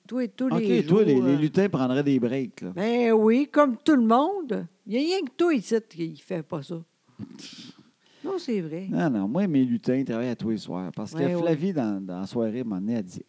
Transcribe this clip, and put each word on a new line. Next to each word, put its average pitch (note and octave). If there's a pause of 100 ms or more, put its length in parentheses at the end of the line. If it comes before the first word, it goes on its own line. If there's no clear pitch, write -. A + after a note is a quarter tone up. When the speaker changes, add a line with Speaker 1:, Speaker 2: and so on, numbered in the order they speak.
Speaker 1:
tous A#3+
et A#3+
tous B3+
Speaker 2:
Ok, A#3
Speaker 1:
les G#3+
Speaker 2:
toi, D#3+
Speaker 1:
jours, G#3
Speaker 2:
les, C3+
les C3
Speaker 1:
euh, -
Speaker 2:
lutins D#3
prendraient C3
des C#3
breaks, A#2+
là. F#2
Speaker 1:
Ben A#3
oui, A3+
comme C#4+
tout -
le A#3+
monde. B3+ (220)
Il G3
y A3+
a -
rien F4
que C#4
toi E4+
ici A3+ (120)
qui E3
fait F3+
pas D3+
ça. E3 (380)
Speaker 2:
<laughs> - (1000)
Speaker 1:
Non, F#4
c'est A#3+
vrai. E3
Speaker 2:
Non, E3+
non, G2+
moi, E3
mes C#3+
lutins, B2
ils C3+
travaillent B2
à A#2
tous A2
les A2
soirs. F2+
Parce G#2
que -
Speaker 1:
Ouais, C#3
ouais. F3
Speaker 2:
Flavie, E3+
dans, G#2+
dans F#2
la G2
soirée, A2+
à B2+
un -
moment G2+
donné, G#2+
elle A2+
dit, « F#2